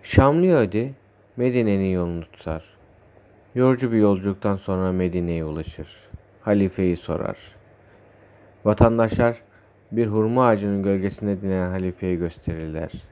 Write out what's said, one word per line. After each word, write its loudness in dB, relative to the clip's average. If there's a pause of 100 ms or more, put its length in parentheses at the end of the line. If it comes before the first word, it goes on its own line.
Şamlı 4
Yahudi 2 (440)
Medine'nin 0
yolunu -2
tutar. -10 (920)
Yorucu 2
bir 2
yolculuktan 2
sonra -2
Medine'ye -2
ulaşır. -10 (440)
Halifeyi 0
sorar. -6 (1300)
Vatandaşlar 2 (500)
bir 0
hurma 2
ağacının 0
gölgesinde -2
dinlenen -2
halifeyi -4
gösterirler. -8 (200)